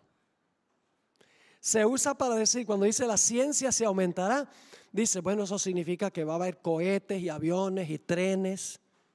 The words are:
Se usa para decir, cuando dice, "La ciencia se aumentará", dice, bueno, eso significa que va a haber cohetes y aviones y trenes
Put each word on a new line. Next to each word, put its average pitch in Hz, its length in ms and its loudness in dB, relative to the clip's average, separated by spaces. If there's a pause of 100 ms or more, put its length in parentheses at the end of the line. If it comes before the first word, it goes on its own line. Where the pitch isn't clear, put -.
(1600)
Se 214 260 2
usa 269 280 2
para 247 220 0
decir, 220 300 0
cuando 202 200 2
dice, 233 220 2
"La 214 100 0
ciencia 254 540 2
se 226 140 0
aumentará", 190 640 0 (420)
dice, 202 300 0
bueno, 202 220 0
eso 196 140 -4
significa 180 540 -2
que 165 120 -4
va 156 100 -4
a - 20 -2
haber 180 260 -4
cohetes 185 600 0
y 175 80 -4
aviones 175 600 -2
y 151 80 -6
trenes 190 840 -2 (340)